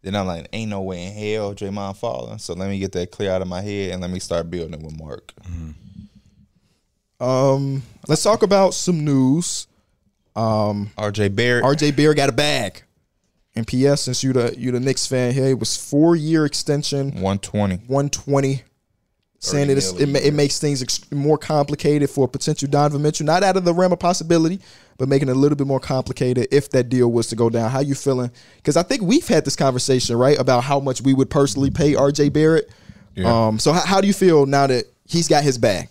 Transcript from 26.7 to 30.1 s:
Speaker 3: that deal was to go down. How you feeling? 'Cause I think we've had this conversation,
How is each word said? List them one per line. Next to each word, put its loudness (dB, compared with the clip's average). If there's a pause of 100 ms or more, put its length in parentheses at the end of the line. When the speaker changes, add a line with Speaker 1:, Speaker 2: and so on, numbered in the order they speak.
Speaker 3:
that 0
deal 4
was 0
to -8
go 2
down. 0
How -2
you -2
feeling? -2 (340)
'Cause 0
I 2
think -2
we've 2
had 2
this -4
conversation, 0